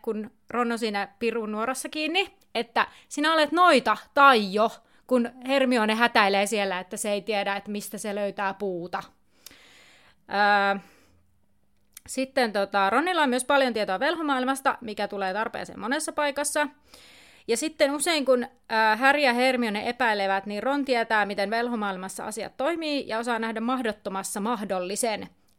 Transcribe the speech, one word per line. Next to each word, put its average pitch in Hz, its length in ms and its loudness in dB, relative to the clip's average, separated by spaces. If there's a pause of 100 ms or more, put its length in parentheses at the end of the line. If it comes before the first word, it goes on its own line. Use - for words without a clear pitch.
kun 214 300 -6 (180)
Ron 233 220 -2
on 226 80 -4
siinä 202 280 -4 (120)
pirun 226 320 -4
nuorassa 247 380 -4
kiinni, 311 440 -4 (220)
että 233 320 0 (220)
"sinä 311 240 0
olet 302 180 2
noita, 302 460 4 (160)
tai 240 400 6
jo", 214 180 2 (360)
kun 240 220 2 (180)
Hermione 254 480 2
hätäilee 208 500 4
siellä, 202 340 -2
että 190 180 -10
se 208 140 -4
ei 208 100 -2
tiedä, 202 340 -2
että 202 160 -10
mistä 208 260 -8
se 202 180 -6
löytää 202 380 -4
puuta. 185 500 -6 (1200)
Ää, 202 520 4 (1300)
sitten 262 460 -2
tota, 196 360 0
Ronilla 311 340 2
on 277 60 2
myös 247 160 0
paljon 277 280 2
tietoa 196 260 -2
velhomaailmasta, 269 840 -2
mikä 208 260 -6
tulee 196 260 -4
tarpeeseen 214 460 -6
monessa 294 320 -4
paikassa. 294 560 -2 (800)
Ja 233 100 0
sitten 302 380 0
usein, 302 300 0
kun, 247 220 4 (220)
ää, 220 260 4
Harry 269 260 4
ja 254 120 4
Hermione 240 560 0
epäilevät, 202 560 0
niin 208 180 -6
Ron 277 220 0
tietää, 226 400 2
miten 196 240 -2
velhomaailmassa 208 760 -4
asiat - 320 -10
toimii, 302 500 -2
ja 220 120 -4
osaa 233 200 -2
nähdä 226 220 -4
mahdottomassa 220 800 -4
mahdollisen. 202 880 -4 (320)